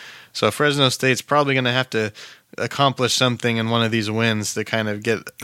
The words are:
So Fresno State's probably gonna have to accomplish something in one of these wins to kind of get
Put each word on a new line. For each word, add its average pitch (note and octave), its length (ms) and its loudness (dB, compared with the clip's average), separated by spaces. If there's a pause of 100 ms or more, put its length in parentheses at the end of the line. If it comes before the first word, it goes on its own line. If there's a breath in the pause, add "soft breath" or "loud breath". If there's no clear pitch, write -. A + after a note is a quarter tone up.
(340 loud breath)
So G#2+ 160 2
Fresno C#3+ 400 2
State's B2+ 320 0
probably C#3+ 320 2
gonna B2+ 180 0
have B2+ 200 -2
to A2 200 -2 (460 loud breath)
accomplish B2 560 0
something A#2+ 440 0
in A2+ 120 -2
one A#2 140 2
of A2 80 0
these G#2+ 180 0
wins A2 440 0
to G#2+ 100 -4
kind A2 240 -2
of G#2 160 -6
get A2 260 -2 (140)